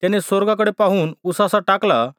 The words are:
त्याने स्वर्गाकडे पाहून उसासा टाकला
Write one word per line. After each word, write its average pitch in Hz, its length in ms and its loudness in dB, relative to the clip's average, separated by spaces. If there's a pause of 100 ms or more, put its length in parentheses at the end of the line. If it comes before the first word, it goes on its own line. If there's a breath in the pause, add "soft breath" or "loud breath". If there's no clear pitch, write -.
त्याने 196 200 0
स्वर्गाकडे 208 500 0
पाहून 190 520 0
उसासा 190 360 0
टाकला 185 600 0